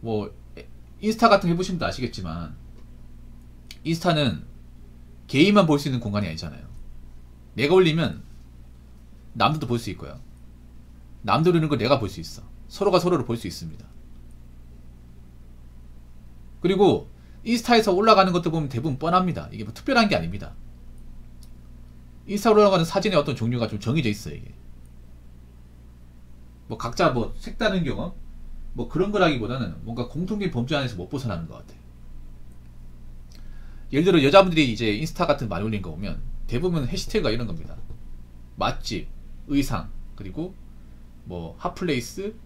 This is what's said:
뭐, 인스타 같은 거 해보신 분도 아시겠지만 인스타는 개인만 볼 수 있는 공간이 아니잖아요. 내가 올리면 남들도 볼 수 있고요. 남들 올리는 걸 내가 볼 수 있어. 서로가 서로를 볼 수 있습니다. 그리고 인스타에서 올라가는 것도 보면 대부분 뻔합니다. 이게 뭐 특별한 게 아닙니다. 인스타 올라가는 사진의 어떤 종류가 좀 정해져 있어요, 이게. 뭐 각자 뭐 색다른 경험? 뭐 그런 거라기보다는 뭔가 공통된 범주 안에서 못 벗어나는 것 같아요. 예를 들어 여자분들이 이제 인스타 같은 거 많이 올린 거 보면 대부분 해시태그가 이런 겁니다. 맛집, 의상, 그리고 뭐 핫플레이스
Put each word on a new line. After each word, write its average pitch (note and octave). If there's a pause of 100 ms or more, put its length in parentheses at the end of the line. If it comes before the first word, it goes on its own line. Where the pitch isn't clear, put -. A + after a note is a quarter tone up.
뭐, G#2+ (680)
인스타 A3
같은 G3
거 E3+
해보신 F3+
분도 E3+
아시겠지만 F2 (1300)
인스타는 D3+ (840)
개인만 G3
볼 D3+
수 D3
있는 B2+
공간이 G#2
아니잖아요. D#2 (880)
내가 C#3+
올리면 E3 (1080)
남들도 C#3
볼 A#2+
수 A2
있고요. D2 (1000)
남들 C#3+
올리는 D#3+
걸 D3
내가 B2+
볼 G#2
수 -
있어. - (240)
서로가 F3+
서로를 E3+
볼 A#2
수 A2
있습니다. - (2750)
그리고 F3+ (340)
인스타에서 A3+
올라가는 F#3+
것도 E3+
보면 D#3
대부분 B2+
뻔합니다. E3+
이게 G#2+
뭐 G#2+
특별한 A#3
게 F3
아닙니다. F2 (1700)
인스타 G#3
올라가는 G3+
사진의 G3
어떤 C#3+
종류가 A#2
좀 G#2+
정해져 A#2+
있어요, G2+
이게. - (2250)
뭐 A2+
각자 D3
뭐 A#2+
색다른 F#3+
경험? G2 (600)
뭐 B2
그런 F#3+
거라기보다는 B2
뭔가 A#2
공통된 F#3
범주 B2
안에서 B2+
못 F2
벗어나는 G2+
것 C2+
같아요. - (2000)
예를 D3
들어 F3
여자분들이 D#3+
이제 G#2+
인스타 D#3
같은 C#3+
거 F2+
많이 F#2+
올린 G#2+
거 F2+
보면 D#2+ (260)
대부분 D3+
해시태그가 E3+
이런 A#2
겁니다. D#2+ (800)
맛집, F#2+ (400)
의상, C#3 (240)
그리고 D3+ (720)
뭐 E2+
핫플레이스 F3+ (100)